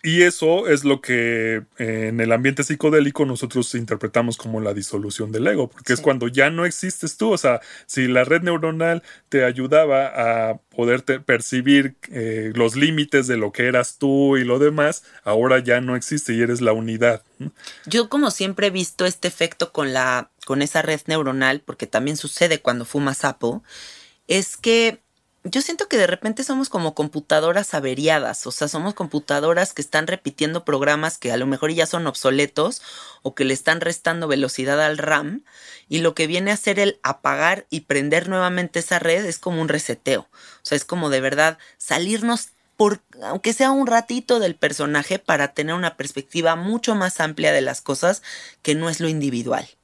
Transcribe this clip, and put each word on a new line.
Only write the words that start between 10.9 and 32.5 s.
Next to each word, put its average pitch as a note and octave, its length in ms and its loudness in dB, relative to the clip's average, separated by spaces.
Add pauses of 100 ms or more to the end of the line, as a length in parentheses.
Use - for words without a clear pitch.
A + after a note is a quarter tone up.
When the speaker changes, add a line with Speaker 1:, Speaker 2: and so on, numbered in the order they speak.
Speaker 1:
percibir, C3 760 2 (160)
eh, A2 440 -4
los A#2 220 2
límites D3 500 2
de B2 80 0
lo G#2 160 -2
que B2 160 0
eras B2 300 0
tú C#3 400 4
y B2+ 80 2
lo B2 120 2
demás, D3 460 2 (220)
ahora B2 340 4
ya B2 220 2
no B2+ 160 -2
existe C3 360 -4
y A#2 100 2
eres A#2+ 180 0
la A2+ 100 4
unidad, A2+ 520 0 (140)
¿no? C#3+ 140 -10 (340)
Speaker 2:
Yo A3+ 220 0
como C#4 240 2
siempre G3 360 -2
he G3 40 2
visto F3+ 340 -2
este F3+ 220 -2
efecto E3+ 460 -4
con C#3 180 -2
la, B2+ 380 0 (160)
con C#3 160 0
esa D3 200 0
red D3+ 260 -2
neuronal, C3+ 580 0
porque - 220 -10
también C#3 280 -2
sucede D#3+ 460 0
cuando A#2+ 240 -2
fumas C#3 320 -2
sapo, B2+ 460 -4 (680)
es F#3+ 260 0
que A3+ 440 2 (460)
yo B3+ 160 -2
siento E4+ 260 -6
que - 100 -2
de G3 80 6
repente G#3+ 380 -2
somos C4+ 240 -2
como D#3+ 260 -2
computadoras D#3 800 0
averiadas, C#3 720 0
o B2 60 -10
sea, - 160 -4
somos C#3+ 260 -6
computadoras D#3+ 800 -2
que - 80 -10
están D#3 240 -2
repitiendo D#3+ 600 -4
programas D3 520 0
que A#2+ 140 -6
a A2+ 60 0
lo C3 100 0
mejor C#3 240 -2
ya E3 140 2
son E3+ 220 -4
obsoletos C#3+ 760 0 (420)